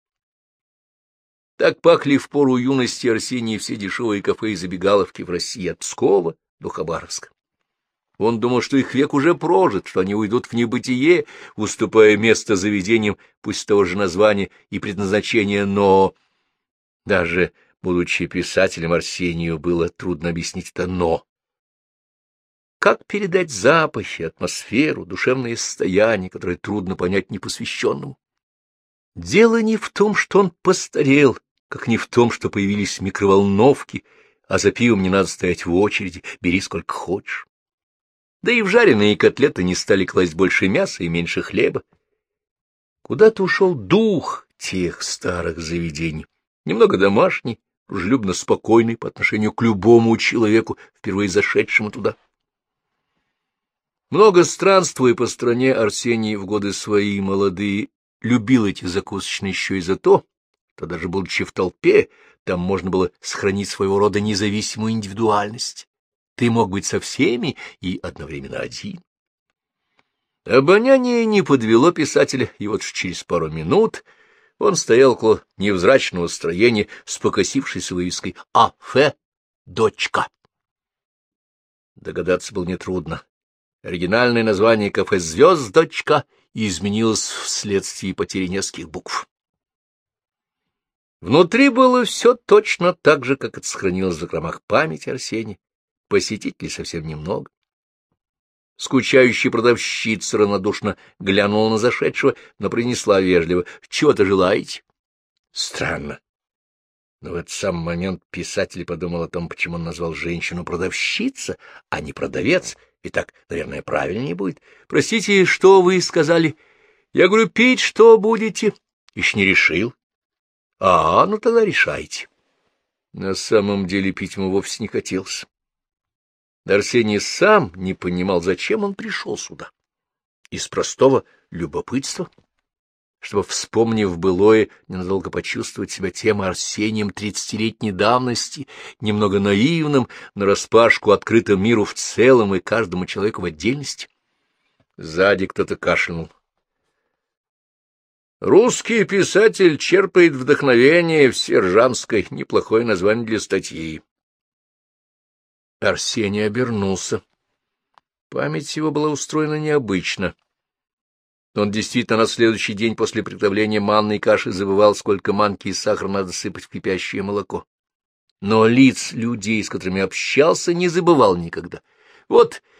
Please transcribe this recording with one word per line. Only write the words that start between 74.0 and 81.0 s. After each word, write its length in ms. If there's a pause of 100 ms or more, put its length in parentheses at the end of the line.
он 180
стоял 360
около 320 (140)
невзрачного 720
строения 600 (180)
с 120
покосившейся 760
вывеской 420 (180)
"Афе, 600 (500)
дочка". 640 (1700)